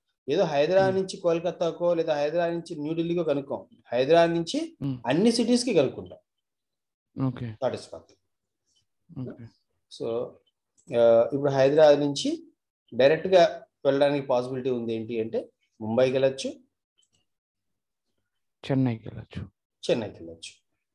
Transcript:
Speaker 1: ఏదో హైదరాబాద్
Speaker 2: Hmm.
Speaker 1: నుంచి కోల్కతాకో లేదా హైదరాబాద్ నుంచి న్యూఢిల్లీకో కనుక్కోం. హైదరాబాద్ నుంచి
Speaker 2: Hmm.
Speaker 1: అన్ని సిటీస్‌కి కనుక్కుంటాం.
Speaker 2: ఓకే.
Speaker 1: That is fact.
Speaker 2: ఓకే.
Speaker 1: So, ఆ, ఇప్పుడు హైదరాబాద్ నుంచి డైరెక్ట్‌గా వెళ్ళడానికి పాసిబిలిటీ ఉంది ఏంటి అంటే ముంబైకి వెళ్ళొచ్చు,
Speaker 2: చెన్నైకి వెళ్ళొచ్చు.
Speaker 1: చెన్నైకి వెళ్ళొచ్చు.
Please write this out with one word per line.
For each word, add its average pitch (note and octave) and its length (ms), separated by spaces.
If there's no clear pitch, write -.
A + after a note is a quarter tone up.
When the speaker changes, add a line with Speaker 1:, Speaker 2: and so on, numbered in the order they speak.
Speaker 1:
ఏదో F3 140
హైదరాబాద్ F3 500
Speaker 2:
Hmm. F#3+ 80
Speaker 1:
నుంచి F#3+ 160
కోల్కతాకో E3+ 760
లేదా D#3+ 220
హైదరాబాద్ E3 380
నుంచి E3+ 220
న్యూఢిల్లీకో E3 480
కనుక్కోం. C#3 440
హైదరాబాద్ E3 440
నుంచి C4+ 480
Speaker 2:
Hmm. C3+ 140
Speaker 1:
అన్ని F3+ 240
సిటీస్‌కి A#3+ 420
కనుక్కుంటాం. A#2+ 460
Speaker 2:
ఓకే. B2 180
Speaker 1:
That A2 300
is - 60
fact. - 320
Speaker 2:
ఓకే. - 140
Speaker 1:
So, A#2+ 440
ఆ, A#2 360
ఇప్పుడు C#3 180
హైదరాబాద్ C#3+ 480
నుంచి D3 480
డైరెక్ట్‌గా D#3+ 760
వెళ్ళడానికి C#3 420
పాసిబిలిటీ B2+ 420
ఉంది A#2 240
ఏంటి A2+ 280
అంటే A2+ 280
ముంబైకి A#2+ 300
వెళ్ళొచ్చు, C3+ 380
Speaker 2:
చెన్నైకి C3 420
వెళ్ళొచ్చు. G#2+ 420
Speaker 1:
చెన్నైకి A2+ 260
వెళ్ళొచ్చు. E2 360